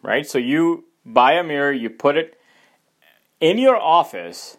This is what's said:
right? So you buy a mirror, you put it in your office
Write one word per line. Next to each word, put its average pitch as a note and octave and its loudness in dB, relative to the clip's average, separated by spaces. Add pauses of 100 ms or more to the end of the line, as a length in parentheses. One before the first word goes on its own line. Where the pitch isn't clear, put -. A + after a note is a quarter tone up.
right? B2 -4
So - -4
you E3 -2 (180)
buy B2 4
a F3 0
mirror, C#3+ -2
you A#2 -6
put C#3 -2
it D#3+ -4 (1040)
in E3+ 2
your B3+ 4
office G#2+ -2